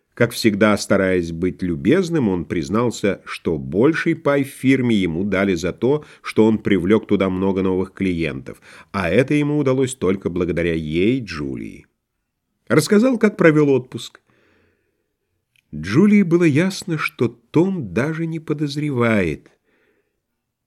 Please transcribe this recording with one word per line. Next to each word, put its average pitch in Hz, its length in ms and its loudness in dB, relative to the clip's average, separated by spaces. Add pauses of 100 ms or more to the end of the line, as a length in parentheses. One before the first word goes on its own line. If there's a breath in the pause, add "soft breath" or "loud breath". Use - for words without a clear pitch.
(140)
Как 120 180 0
всегда, 104 460 2
стараясь 92 540 0
быть 85 300 -4
любезным, 120 680 0
он 87 160 -2
признался, 95 800 -2
что - 320 -6
больший 117 580 0
пай 143 280 -2
в 131 40 -8
фирме 127 480 0
ему 90 280 0
дали 98 300 0
за 82 200 -4
то, 147 320 -2 (160 loud breath)
что - 240 2
он 110 140 2
привлёк 98 480 2
туда 95 220 0
много 95 320 -2
новых 92 320 -2
клиентов, 78 680 -4 (300 loud breath)
а 92 180 -2
это 131 240 2
ему 147 240 0
удалось 131 380 0
только 95 340 -2
благодаря 85 440 -2
ей, 85 480 0
Джулии. 67 640 -10 (840)
Рассказал, 208 500 2
как 214 200 0
провёл 151 320 4
отпуск. 127 520 -2 (1500)
Джулии 156 500 2
было 175 200 0
ясно, 170 540 0
что 131 300 -4
Том 156 680 -2
даже 156 320 -4
не 160 140 -6
подозревает – 135 1120 -2 (1160)